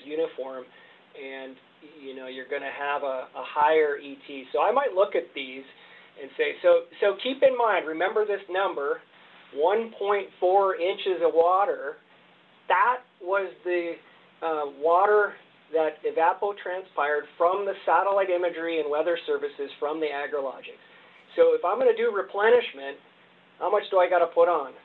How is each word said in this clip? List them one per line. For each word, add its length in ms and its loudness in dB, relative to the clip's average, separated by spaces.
uniform. 600 -8
And, 360 -14
you 140 -14
know, 120 -14
you're 200 -14
gonna 240 -8
have 320 -6
a, 320 -6
a 80 -12
higher 540 2
E 200 -14
T. 240 -14
So 100 0
I 100 2
might 220 0
look 220 0
at 180 -4
these 300 -12
and 160 -14
say, 240 -2
so, 220 6
so 200 2
keep 220 -2
in 140 4
mind, 300 0
remember 380 0
this 240 -4
number, 520 -2
one 460 0
point 300 -2
four 360 4
inches 460 -2
of 120 2
water, 640 2
that 340 2
was 300 -2
the, 320 -2
uh, 240 -2
water 540 4
that 300 0
evapotranspired 1200 -2
from 280 2
the 80 -4
satellite 440 2
imagery 500 -2
and 100 -4
weather 360 0
services 540 -6
from 200 -4
the 80 -2
AgriLogics. 760 -8
So 180 6
if 120 0
I'm 140 0
gonna 160 4
do 160 -2
replenishment, 840 0
how 100 -2
much 220 2
do 80 4
I 100 4
gotta 180 2
put 220 4
on? 240 -2